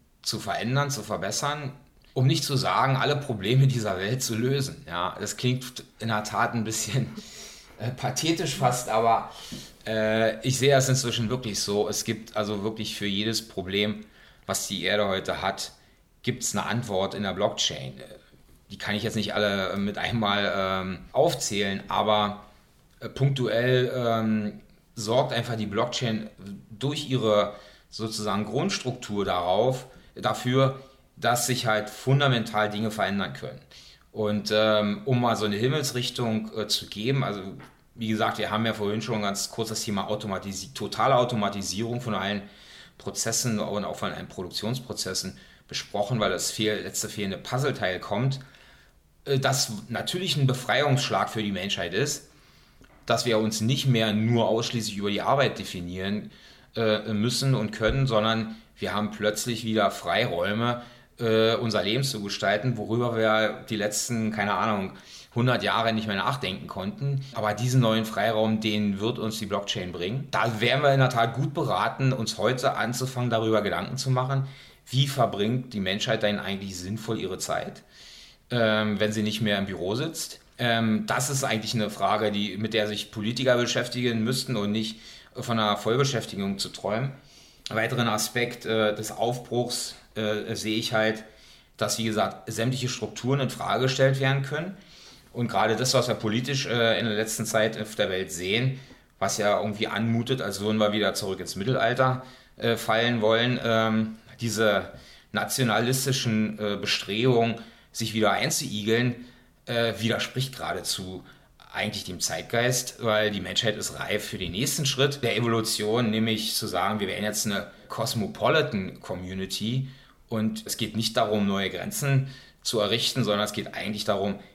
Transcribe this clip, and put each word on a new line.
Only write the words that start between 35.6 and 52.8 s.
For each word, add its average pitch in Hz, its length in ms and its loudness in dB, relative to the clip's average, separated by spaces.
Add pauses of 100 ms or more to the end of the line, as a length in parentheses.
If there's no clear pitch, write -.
äh, 107 100 -4
zu - 200 -2
geben, 120 360 0
also 101 180 -4 (540)
wie 113 120 -4
gesagt, 110 300 2
wir 101 120 -2
haben 107 160 0
ja 113 80 2
vorhin 107 280 -2
schon 110 200 -2
ganz 101 300 -4
kurz 107 180 -4
das 110 140 -6
Thema 101 240 -2
Automatisi-, 98 640 -6
totale 113 420 2
Automatisierung 110 840 -2
von 107 140 -2
allen 98 260 -2 (560)
Prozessen 113 640 -2
und 101 260 -4
auch 80 120 -6
von 98 140 -4
allen 80 160 -10
Produktionsprozessen 98 1120 -6 (300)
besprochen, - 520 -2
weil 101 100 4
das 90 220 -2
fehl-, 107 300 0
letzte 98 280 -6
fehlende 95 280 -4
Puzzleteil 120 600 -2
kommt, 135 400 0 (880)
äh, 139 140 0
das 131 320 0 (180)
natürlich 175 460 -2
ein 139 120 4
Befreiungsschlag 127 800 2
für 110 140 -4
die 101 80 -2
Menschheit 95 420 -4
ist, 143 340 -2 (800)